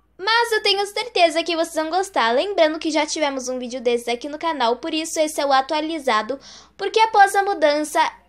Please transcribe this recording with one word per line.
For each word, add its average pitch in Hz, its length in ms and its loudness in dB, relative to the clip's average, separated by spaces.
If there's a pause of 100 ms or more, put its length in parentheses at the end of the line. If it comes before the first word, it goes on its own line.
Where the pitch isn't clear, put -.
(180)
Mas 453 340 0
eu 415 120 -2
tenho 403 240 2
certeza 370 560 0
que 339 120 -2
vocês 330 200 -2
vão 311 160 -2
gostar. 320 400 0
Lembrando 320 480 2
que 320 100 -4
já 302 160 0
tivemos 277 420 -4
um 254 120 -6
vídeo 247 200 -8
desses 240 280 0
aqui 240 200 -4
no 294 120 -8
canal, 262 380 0
por 320 140 -6
isso 311 280 -4
esse 311 200 0
é 294 60 0
o 277 80 2
atualizado, 269 840 0 (360)
porque 392 240 -2
após 440 360 4
a 392 80 4
mudança... 311 580 0 (280)